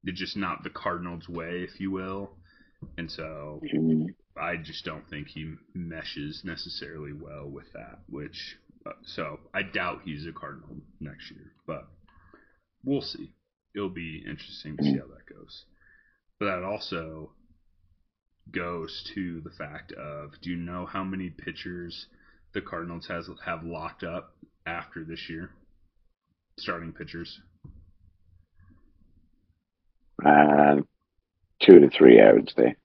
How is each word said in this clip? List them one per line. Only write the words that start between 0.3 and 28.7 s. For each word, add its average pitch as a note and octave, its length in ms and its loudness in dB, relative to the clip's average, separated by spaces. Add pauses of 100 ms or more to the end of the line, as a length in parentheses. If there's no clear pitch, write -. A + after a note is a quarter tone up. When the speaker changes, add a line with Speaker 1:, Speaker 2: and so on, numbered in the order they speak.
Speaker 1:
not F#2 280 -6
the F#2 60 -8
Cardinals' F2 580 -8
way, F2 340 -8
if - 180 -12
you F#2+ 120 -4
will. F#2+ 400 -8 (680)
And E2 120 -8
so D2+ 540 -12
Speaker 2:
Mm-hmm. D#2+ 420 0 (300)
Speaker 1:
I E2+ 200 -6
just D#2+ 280 -14
don't D#2 240 -12
think D2 200 -12
he D#2 260 -12 (200)
meshes D#2 680 -10
necessarily D#2 720 -12
well C#2+ 360 -16
with C#2 260 -16
that, A#1 340 -18
which, - 480 -14 (300)
uh, - 60 -14 (120)
so D#2 340 -10 (160)
I G2+ 80 -4
doubt F#2 420 -6
he's D2+ 220 -10
a D#2+ 60 -14
Cardinal C#2+ 460 -16 (220)
next - 300 -16
year, - 220 -20 (140)
but D2+ 200 -12 (960)
we'll C3+ 200 -2
see. - 320 -14 (400)
It'll G2+ 160 -4
be E2+ 360 -12
interesting - 520 -14
to C#2+ 40 -2
see C#2+ 100 2
Speaker 2:
Mm-hmm. C2+ 80 0
Speaker 1:
how - 140 -18
that - 200 -20
goes. - 320 -20 (760)
But G2+ 60 -2
that F#2 180 -4
also D#2+ 680 -10 (1160)
goes F2 640 -8
to F2 280 -8
the D#2+ 80 -16
fact D2 420 -16
of, D2 380 -14 (100)
do F2 100 -12
you F2+ 60 -4
know F2 300 -8
how F#2+ 180 -8
many F#2+ 260 -6
pitchers F2 760 -12 (480)
the G2+ 80 -6
Cardinals E2+ 460 -10
has, E2+ 200 -8 (160)
have E2 200 -6
locked E2+ 380 -10
up F2 320 -10 (320)
after E2 380 -10
this E2 240 -14
year? E2 220 -12 (1080)
Starting E2+ 340 -8
pitchers. - 460 -14 (2750)